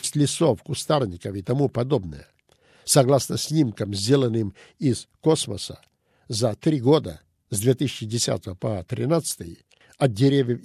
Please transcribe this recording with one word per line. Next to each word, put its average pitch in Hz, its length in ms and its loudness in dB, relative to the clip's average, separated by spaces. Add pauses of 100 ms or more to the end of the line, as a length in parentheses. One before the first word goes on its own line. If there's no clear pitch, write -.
(140)
лесов, 143 480 2
кустарников 117 760 -4
и 101 60 -8
тому 135 280 0
подобное. 98 580 -4 (560)
Согласно 131 540 4
снимкам, 113 580 -2
сделанным 113 580 0 (240)
из 123 300 0 (140)
космоса, - 580 -2 (480)
за 110 280 -2
три 156 260 0
года, 117 400 2 (280)
с 101 120 -4
две 123 140 4
тысячи 123 300 -4
десятого 110 500 -4
по 101 280 -4
тринадцатый, 117 760 -4 (380)
от 135 140 2
деревьев 120 540 2